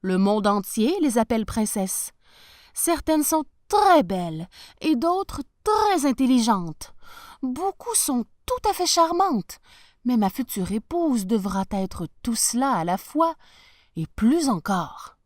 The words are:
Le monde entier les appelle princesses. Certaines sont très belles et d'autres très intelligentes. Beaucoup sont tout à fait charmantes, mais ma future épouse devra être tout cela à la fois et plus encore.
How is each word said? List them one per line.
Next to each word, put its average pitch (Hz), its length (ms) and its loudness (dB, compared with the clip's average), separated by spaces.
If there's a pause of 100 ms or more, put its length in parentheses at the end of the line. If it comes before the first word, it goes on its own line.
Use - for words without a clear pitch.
Le 185 180 0
monde 202 280 2
entier 214 540 0
les 277 180 2
appelle 220 280 0
princesses. - 680 -4 (640)
Certaines 311 480 0
sont 311 220 0 (240)
très 392 340 6
belles 175 460 -4 (320)
et 311 160 2
d'autres 349 460 -2 (200)
très 415 440 2
intelligentes. 240 880 0 (480)
Beaucoup 349 520 -6
sont 254 300 0 (220)
tout 508 220 -2
à 415 40 2
fait 359 140 -2
charmantes, 339 720 0 (460)
mais 247 120 2
ma 208 140 4
future 190 420 -6
épouse 247 540 -2
devra 190 440 -2
être 190 360 -4 (160)
tout 240 120 -4
cela 254 380 0
à 180 120 0
la 175 140 0
fois 330 360 -2 (640)
et 160 100 -6
plus 277 420 0
encore. 180 760 -4